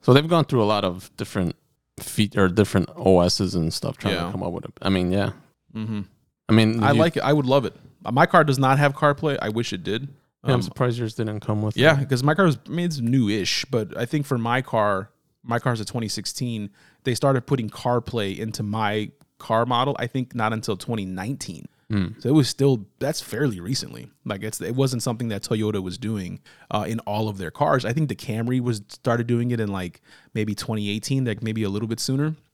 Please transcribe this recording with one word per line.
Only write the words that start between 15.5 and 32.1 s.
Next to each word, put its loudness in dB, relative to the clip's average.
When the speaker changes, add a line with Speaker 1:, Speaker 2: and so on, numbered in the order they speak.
Speaker 2:
car's 0
a -6
twenty -6
sixteen, -6
they 0
started 2
putting 0
CarPlay -2
into -8
my -2
car 2
model, 0
I -4
think -6
not 0
until -2
twenty -4
nineteen. -8
Speaker 1:
Mm. -2
Speaker 2:
So -2
it 4
was 6
still, 2
that's -4
fairly -2
recently. -6
Like, -6
it's, -8
it -4
wasn't 0
something -4
that -4
Toyota 0
was -8
doing, -6
uh, -2
in -4
all -2
of -8
their -8
cars. 0
I -2
think 0
the -4
Camry -2
was, -2
started 0
doing 0
it -2
in, -2
like, -6
maybe -2
twenty -4
eighteen, -2
like, -4
maybe -2
a 0
little -4
bit -4
sooner. -2